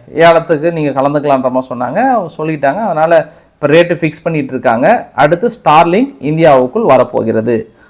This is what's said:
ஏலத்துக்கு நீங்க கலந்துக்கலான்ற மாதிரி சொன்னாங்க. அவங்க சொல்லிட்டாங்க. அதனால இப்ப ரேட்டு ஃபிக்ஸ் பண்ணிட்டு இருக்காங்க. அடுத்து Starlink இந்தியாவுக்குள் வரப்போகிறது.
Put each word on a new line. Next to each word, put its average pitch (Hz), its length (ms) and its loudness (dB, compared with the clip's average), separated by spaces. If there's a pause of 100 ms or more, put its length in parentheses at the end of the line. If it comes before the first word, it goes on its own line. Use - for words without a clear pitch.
(140)
ஏலத்துக்கு 165 580 2
நீங்க 147 280 -4
கலந்துக்கலான்ற 139 500 0
மாதிரி 127 240 -4
சொன்னாங்க. 123 220 -6
அவங்க 233 400 -2
சொல்லிட்டாங்க. 156 400 -4
அதனால 165 540 0 (220)
இப்ப - 160 -4
ரேட்டு 170 280 4
ஃபிக்ஸ் 156 260 -6
பண்ணிட்டு 156 280 -4
இருக்காங்க. 131 640 0
அடுத்து 170 360 0 (120)
Starlink 170 600 2
இந்தியாவுக்குள் 151 600 2
வரப்போகிறது. 117 920 0 (160)